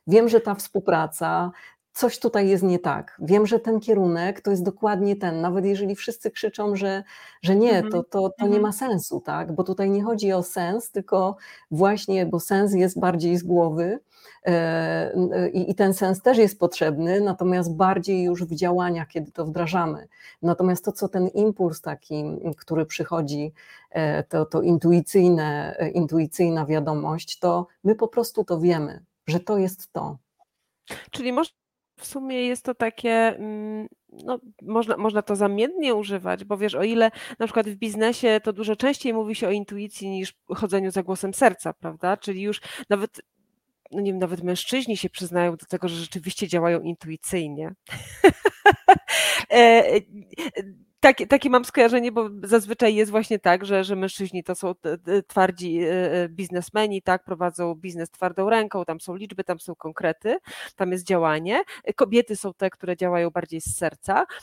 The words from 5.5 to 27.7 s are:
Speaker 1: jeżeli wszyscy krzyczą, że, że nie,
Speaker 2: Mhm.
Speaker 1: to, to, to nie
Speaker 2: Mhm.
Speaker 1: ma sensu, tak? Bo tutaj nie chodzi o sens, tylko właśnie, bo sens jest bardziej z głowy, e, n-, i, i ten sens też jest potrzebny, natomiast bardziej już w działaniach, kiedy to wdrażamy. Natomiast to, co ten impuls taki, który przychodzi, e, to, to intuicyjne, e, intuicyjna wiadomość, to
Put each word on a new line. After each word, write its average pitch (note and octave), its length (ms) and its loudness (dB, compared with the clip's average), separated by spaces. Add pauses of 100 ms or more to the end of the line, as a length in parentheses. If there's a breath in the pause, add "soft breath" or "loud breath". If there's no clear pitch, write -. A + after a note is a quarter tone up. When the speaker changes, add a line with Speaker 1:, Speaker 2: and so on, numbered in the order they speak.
Speaker 1:
jeżeli G3 300 0
wszyscy - 360 -6
krzyczą, G#3 460 -4
że, G3 260 -4 (400 loud breath)
że F#3+ 140 4
nie, A3 200 6
Speaker 2:
Mhm. G#3+ 160 0
Speaker 1:
to, F3 100 0
to, F#3+ 260 -2
to F#3+ 160 -4
nie - 20 2
Speaker 2:
Mhm. G#3 160 4
Speaker 1:
ma G#3 100 0
sensu, A3 480 -4
tak? D#3+ 320 -6
Bo F3+ 120 -2
tutaj G3 260 -2
nie G3+ 140 0
chodzi G#3 280 0
o F3+ 100 0
sens, F#3 480 -4
tylko G3 460 0 (340 loud breath)
właśnie, F#3+ 560 2
bo E3 140 -2
sens G3+ 340 2
jest F3+ 260 2
bardziej F3 360 2
z F3 60 -2
głowy, F3 560 2 (480 soft breath)
e, F3+ 40 2 (640)
n-, F3+ 380 0
i, F#3 180 0
i F#3+ 40 -2
ten G3 200 4
sens F#3+ 280 0
też A#3+ 160 6
jest G3+ 200 4
potrzebny, E3+ 600 0
natomiast F3+ 560 0
bardziej F#3+ 460 2
już F3 220 -2
w E3 100 -6
działaniach, F3 540 0
kiedy D#3 240 -8
to E3 140 -6
wdrażamy. E3 640 -2 (340 loud breath)
Natomiast F3 420 2
to, - 80 -2
co G3 160 -4
ten F#3 200 0
impuls G3 520 0
taki, D3+ 440 -8 (320)
który D#3 300 -4
przychodzi, D#3 640 -6 (380 loud breath)
e, D3+ 320 -2
to, D#3 240 -2
to D#3+ 160 -2
intuicyjne, E3+ 1160 2
e, D#3+ 100 -2
intuicyjna D#3+ 800 0
wiadomość, D#3 720 -4
to F3 280 0 (180 soft breath)